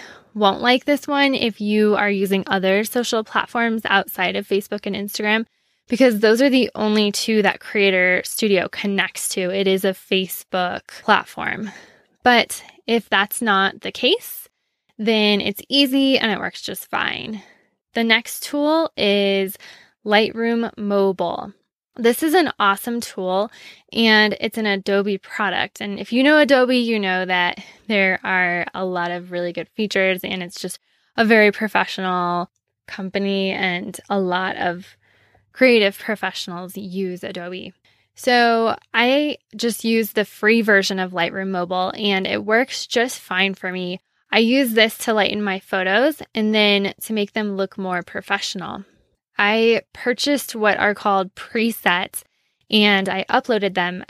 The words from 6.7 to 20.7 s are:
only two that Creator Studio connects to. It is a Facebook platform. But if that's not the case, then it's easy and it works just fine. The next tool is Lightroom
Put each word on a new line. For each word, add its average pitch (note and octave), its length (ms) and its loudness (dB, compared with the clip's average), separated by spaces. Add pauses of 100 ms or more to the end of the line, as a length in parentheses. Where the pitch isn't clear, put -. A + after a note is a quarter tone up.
only G#3+ 360 2
two G#3+ 300 0
that - 180 0
Creator F#3 640 2
Studio - 460 0
connects G3 600 -4
to. F3+ 220 -4
It G3 160 -2
is F#3+ 160 2
a G3 60 2
Facebook - 1000 -4
platform. - 800 -2 (540)
But - 400 2 (240)
if A3+ 220 -2
that's G3+ 320 0
not G3 400 0
the F#3+ 100 -8
case, - 560 -4 (500)
then G#3+ 440 2
it's G3+ 260 -6
easy C4+ 500 2
and A3 140 0
it - 80 -4
works - 220 -8
just - 280 -12
fine. - 520 -6 (540)
The A#3 100 -2
next A3+ 380 -2
tool D4+ 520 0
is G3 640 0 (480)
Lightroom A3+ 720 0